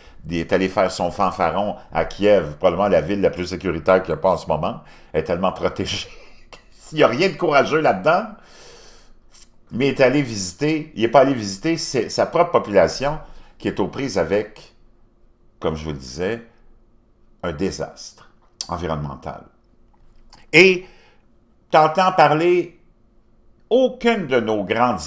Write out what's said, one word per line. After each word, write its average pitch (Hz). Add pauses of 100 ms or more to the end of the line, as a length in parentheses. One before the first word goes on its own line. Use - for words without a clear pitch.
(260)
il 85
est 82
allé 92
faire 92
son 87
fanfaron 92 (160)
à 82
Kiev, 92
probablement 90
la 85
ville 98
la 90
plus 87
sécuritaire 90
qu'il 80
n'y 76
a -
pas 95
en 82
ce -
moment. 82 (320)
Elle -
est -
tellement 92
protégée. - (420)
<laughs> -
Il 156
n'y 147
a 127
rien 143
de -
courageux 143
là-dedans. 151 (1400)
Mais 135
il -
est 135
allé 135
visiter, 120
il 104
n'est 113
pas 120
allé 139
visiter, 107
c'est 113
sa 110
propre 170
population 110 (400)
qui 101
est 98
aux 95
prises 127
avec, 95 (880)
comme 80
je 76
vous 80
le 73
disais, 85 (960)
un 87
désastre - (380)
environnemental. 78 (1080)
Et 180 (840)
t'entends 170
parler 165 (920)
aucune 233
de 127
nos 107
grandes 107